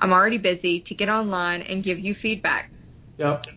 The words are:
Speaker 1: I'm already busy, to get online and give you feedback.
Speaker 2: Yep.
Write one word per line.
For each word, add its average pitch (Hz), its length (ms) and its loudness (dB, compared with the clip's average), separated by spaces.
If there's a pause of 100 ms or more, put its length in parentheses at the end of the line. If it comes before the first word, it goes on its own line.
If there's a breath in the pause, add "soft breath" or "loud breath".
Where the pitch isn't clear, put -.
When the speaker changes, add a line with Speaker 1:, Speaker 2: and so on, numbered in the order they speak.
Speaker 1:
I'm 185 100 4
already 202 260 6
busy, 180 520 0
to 214 60 -10
get 208 120 -2
online 190 540 0
and 190 240 -6
give 180 140 -2
you 196 220 -4
feedback. 165 480 -2 (480)
Speaker 2:
Yep. 147 260 0 (140)